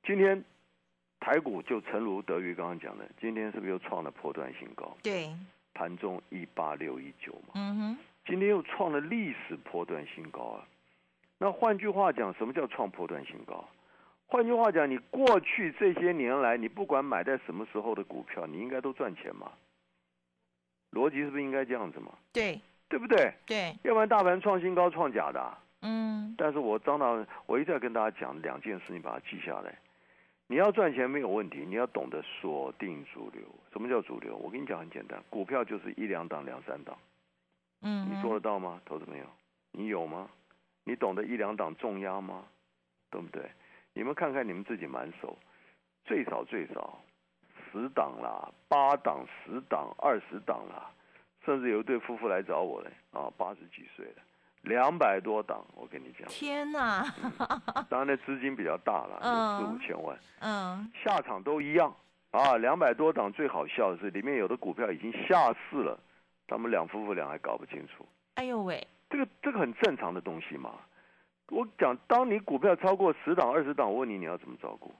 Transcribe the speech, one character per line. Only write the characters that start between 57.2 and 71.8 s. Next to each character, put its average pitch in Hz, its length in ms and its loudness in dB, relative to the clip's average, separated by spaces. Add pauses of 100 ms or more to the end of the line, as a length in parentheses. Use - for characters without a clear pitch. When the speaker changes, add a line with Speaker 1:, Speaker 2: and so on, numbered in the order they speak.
Speaker 1:
嗯， 262 680 -4
当 127 120 0
然 139 60 0
那 139 120 4
资 135 200 -6
金 135 160 -2
比 110 100 -4
较 80 140 2
大 - 140 0
了， 52 280 -2
Speaker 2:
嗯。 220 400 0
Speaker 1:
有 208 60 -2
四 220 80 -4
五 247 40 -8
千 147 240 -6
万。 - 140 -6 (240)
Speaker 2:
嗯。 202 500 -4 (120)
Speaker 1:
下 196 180 2
场 98 220 -6
都 147 180 0
一 147 140 -2
样 160 200 6 (360)
啊， 127 260 6
两 127 220 4
百 131 160 6
多 156 180 4
档， 104 200 0
最 147 160 0
好 78 180 -2
笑 98 240 2
的 85 80 -4
是， 98 120 -4
里 98 120 -6
面 135 140 0
有 101 100 2
的 117 100 0
股 98 160 -6
票 107 180 -2
已 85 60 -2
经 113 160 -6 (140)
下 156 260 6
市 - 240 -6
了， 78 220 0 (480)
他 - 100 -4
们 113 140 -2
两 85 160 2
夫 104 180 -6
妇 104 80 -4
俩 80 160 -2
还 76 100 -6
搞 58 180 -2
不 - 100 -12
清 78 220 -12
楚。 - 180 -20 (280)
Speaker 2:
哎 254 100 -4
呦 240 180 -2
喂！ 180 240 -4 (240)
Speaker 1:
这 285 80 -2
个， 269 100 0 (140)
这 - 100 0
个 220 60 -2
很 123 160 0
正 185 220 2
常 87 180 -4
的 90 60 -6
东 82 200 -8
西 78 160 -10
嘛。 60 180 -10 (720)
我 233 180 0 (100)
讲， 131 180 4 (120)